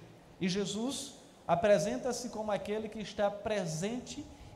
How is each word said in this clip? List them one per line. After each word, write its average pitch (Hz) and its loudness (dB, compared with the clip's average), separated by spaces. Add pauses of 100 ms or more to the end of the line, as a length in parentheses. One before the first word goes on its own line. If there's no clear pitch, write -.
(400)
E 185 2
Jesus 202 -2 (280)
apresenta-se 220 4
como 214 -4
aquele 208 -2
que 220 -8
está 202 0
presente 202 -2 (320)